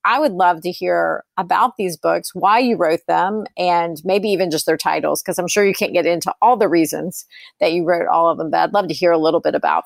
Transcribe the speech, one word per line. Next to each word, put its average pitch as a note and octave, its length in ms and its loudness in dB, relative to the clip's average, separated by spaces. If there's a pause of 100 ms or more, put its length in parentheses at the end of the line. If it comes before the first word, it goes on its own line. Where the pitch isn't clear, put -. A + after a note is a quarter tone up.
I A#3 140 2
would D4 140 0
love F3 300 2
to F3 100 -6
hear E3+ 520 -2 (120)
about F#3+ 420 0
these F3+ 180 -4
books, E3+ 380 -2
why G3 240 2
you A#3+ 180 2
wrote D#3+ 300 0
them, F#3 380 0 (120)
and E3+ 460 0
maybe G3 280 0
even F3+ 200 0
just D3+ 160 -4
their D#3+ 100 2
titles, D3+ 460 -2
'cause F3+ 160 -6
I'm F3+ 80 -4
sure G#3 180 0
you G3 100 2
can't F#3+ 180 -4
get F3 120 0
into E3+ 380 -2
all A#3+ 140 4
the G3+ 120 2
reasons D#3+ 560 -2 (360)
that E3+ 120 2
you F3 120 0
wrote E3+ 240 0
all E3 200 4
of D#3+ 100 0
them, D#3+ 120 -6
but E3 80 0
I'd E3+ 140 0
love G3+ 160 0
to D#3+ 60 -6
hear F3 180 2
a E3 60 4
little D#3+ 220 2
bit D3+ 140 -2
about - 320 0